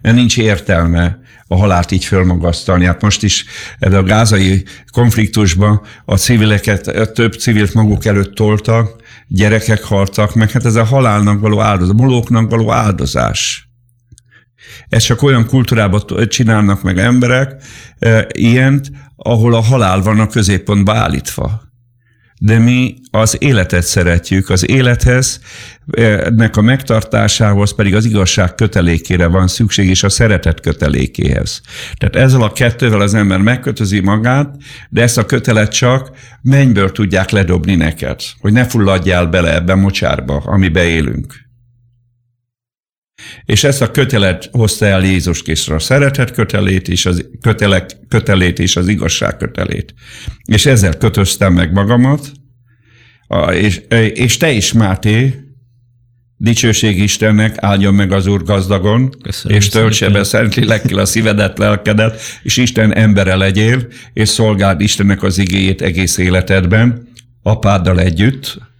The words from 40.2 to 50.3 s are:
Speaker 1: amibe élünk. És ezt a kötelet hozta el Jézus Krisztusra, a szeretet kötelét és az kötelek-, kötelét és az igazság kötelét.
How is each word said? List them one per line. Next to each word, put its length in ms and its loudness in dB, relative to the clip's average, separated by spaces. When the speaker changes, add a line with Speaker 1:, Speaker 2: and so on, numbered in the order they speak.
Speaker 1:
amibe 480 0
élünk. 640 -4
És 200 0
ezt 180 0
a 80 -2
kötelet 600 -2
hozta 340 0
el 180 2
Jézus 380 -2
Krisztusra, 320 -4
a 40 -2
szeretet 520 0
kötelét 580 -2
és 180 -2
az 220 -2
kötelek-, 580 -2
kötelét 500 0
és 180 -2
az 120 0
igazság 480 -2
kötelét. 580 -8